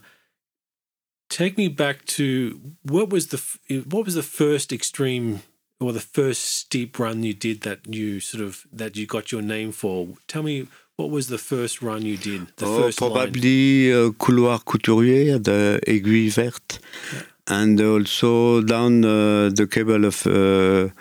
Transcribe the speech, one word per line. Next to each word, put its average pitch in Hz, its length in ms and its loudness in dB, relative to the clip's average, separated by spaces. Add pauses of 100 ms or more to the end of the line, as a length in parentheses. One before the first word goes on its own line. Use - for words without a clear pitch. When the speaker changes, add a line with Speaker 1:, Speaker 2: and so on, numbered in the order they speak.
(1300)
Speaker 1:
take 185 260 -2
me 202 120 0
back 143 380 -2
to 131 540 -4 (220)
what 175 280 -2
was 175 180 -2
the 143 100 -8
f-, - 200 -12 (280)
what 196 180 -4
was 185 120 -6
the 156 60 -4
first 147 500 -2
extreme 120 680 -4 (400)
or 123 120 -4
the 110 80 -6
first 135 440 -2
steep - 540 -6
run 113 240 -4
you 110 120 -4
did 107 280 -6
that 101 240 -8
you 107 340 -8
sort 110 240 -12
of, 95 280 -14
that 110 240 -12
you 107 100 -8
got 107 260 -8
your 113 100 -6
name 107 300 -6
for? 92 360 -6 (200)
Tell 156 140 -8
me, 143 240 -6 (300)
what 151 140 -6
was 139 180 -4
the 127 100 -6
first 120 440 -6
run 110 240 -6
you 104 100 -4
did? 95 300 -10 (100)
The - 80 -8
Speaker 2:
Oh, 110 200 0
Speaker 1:
first 120 180 -2
line? 120 80 0
Speaker 2:
probably, 127 840 2
uh, 117 200 4
Couloir 120 480 4
Couturier 123 760 4
at 113 100 0
the 101 420 2
Aiguille 107 460 2
Verte. - 460 -4 (340)
Speaker 1:
Yeah. 135 100 -12 (260)
Speaker 2:
And 104 320 4
also 117 840 2
down, 117 420 4
uh, 104 460 4
the 101 200 2
cable 110 360 2
of, - 200 -2
uh, 95 600 4 (120)